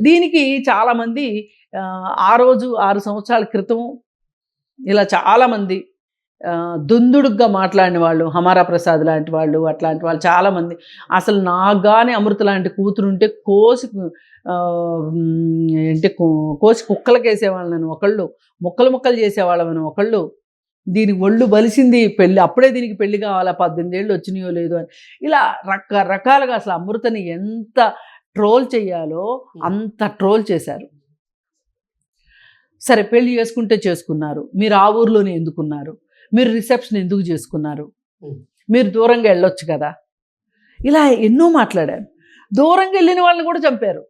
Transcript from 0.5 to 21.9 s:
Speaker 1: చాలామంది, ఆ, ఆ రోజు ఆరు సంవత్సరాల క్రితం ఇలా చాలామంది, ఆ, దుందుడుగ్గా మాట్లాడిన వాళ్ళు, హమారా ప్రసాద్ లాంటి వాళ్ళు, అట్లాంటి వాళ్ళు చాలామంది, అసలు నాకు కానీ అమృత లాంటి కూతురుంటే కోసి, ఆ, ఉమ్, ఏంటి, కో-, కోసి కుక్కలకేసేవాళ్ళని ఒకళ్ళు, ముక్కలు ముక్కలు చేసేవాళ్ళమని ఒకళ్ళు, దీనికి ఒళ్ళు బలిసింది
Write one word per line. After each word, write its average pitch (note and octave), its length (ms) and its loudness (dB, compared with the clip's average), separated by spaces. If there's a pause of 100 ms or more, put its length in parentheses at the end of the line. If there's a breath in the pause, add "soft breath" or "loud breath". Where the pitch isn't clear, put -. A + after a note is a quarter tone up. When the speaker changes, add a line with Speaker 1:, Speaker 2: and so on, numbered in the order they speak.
Speaker 1:
చాలామంది, A#3 880 -2 (280 soft breath)
ఆ, F#3 420 -8
ఆ G3 160 4
రోజు B3 400 2
ఆరు G3+ 240 0
సంవత్సరాల G#3+ 440 -2
క్రితం A#3 560 -6 (880)
ఇలా G3+ 160 2
చాలామంది, G3+ 840 0 (600)
ఆ, E3+ 320 -6
దుందుడుగ్గా A#3+ 680 4
మాట్లాడిన F#3+ 500 2
వాళ్ళు, E3 280 2
హమారా F3 380 2
ప్రసాద్ E3+ 420 0
లాంటి D#3+ 260 -2
వాళ్ళు, D#3+ 360 0
అట్లాంటి D#3+ 380 -4
వాళ్ళు E3 220 -2
చాలామంది, F3 480 2 (360 loud breath)
అసలు G3 300 0
నాకు F#3 400 2
కానీ A3+ 320 4
అమృత G#3+ 300 -2
లాంటి F#3+ 260 0
కూతురుంటే G3 580 0
కోసి, A3+ 600 2 (600 soft breath)
ఆ, F3 180 -4 (300)
ఉమ్, E3 800 -2
ఏంటి, D#3+ 300 0
కో-, D#3 540 -2
కోసి A3+ 240 2
కుక్కలకేసేవాళ్ళని G3+ 1000 0
ఒకళ్ళు, F3+ 480 -4 (280)
ముక్కలు F3+ 280 0
ముక్కలు B3+ 260 0
చేసేవాళ్ళమని F3 640 -2
ఒకళ్ళు, G3 520 -4 (580)
దీనికి G3+ 300 0
ఒళ్ళు A3 260 2
బలిసింది A#3 640 4